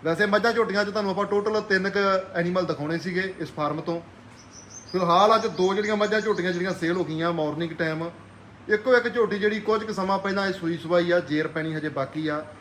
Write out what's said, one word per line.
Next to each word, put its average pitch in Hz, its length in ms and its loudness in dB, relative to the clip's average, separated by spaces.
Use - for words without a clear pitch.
ਵੈਸੇ 165 220 2
ਮੱਝਾਂ 208 260 4
ਝੋਟੀਆਂ 208 320 2
'ਚ 208 60 -4
ਤੁਹਾਨੂੰ 196 200 -2
ਆਪਾਂ 196 140 0
ਟੋਟਲ 208 360 0
ਤਿੰਨ 196 300 0
ਕੁ 202 80 0
ਐਨੀਮਲ 175 320 0
ਦਿਖਾਉਣੇ 156 320 -4
ਸੀਗੇ 185 420 -4
ਇਸ 160 120 -8
ਫਾਰਮ 151 280 -4
ਤੋਂ। 170 200 -4
ਫਿਲਹਾਲ 185 440 6
ਅੱਜ 214 100 2
ਦੋ 190 280 2
ਜਿਹੜੀਆਂ 208 220 0
ਮੱਝਾਂ 208 240 2
ਝੋਟੀਆਂ 185 320 0
ਜਿਹੜੀਆਂ 175 220 -2
ਸੇਲ 175 220 0
ਹੋ 180 80 0
ਗਈਆਂ 160 280 -2
ਮਾਰਨਿੰਗ 160 400 -2
ਟਾਈਮ, 160 380 -4
ਇੱਕੋ 214 280 4
ਇੱਕ 240 180 2
ਝੋਟੀ 208 240 2
ਜਿਹੜੀ 208 220 0
ਕੁਝ 214 240 0
ਕੁ 214 80 -6
ਸਮਾਂ 190 260 0
ਪਹਿਲਾਂ 196 280 0
ਇਹ 190 60 0
ਸੂਈ 170 260 -4
ਸਵਾਈ 175 320 2
ਆ, 175 100 4
ਜੇਰ 151 280 -2
ਪੈਣੀ 156 260 -4
ਹਜੇ 151 140 -4
ਬਾਕੀ 147 400 -4
ਆ। 151 160 -4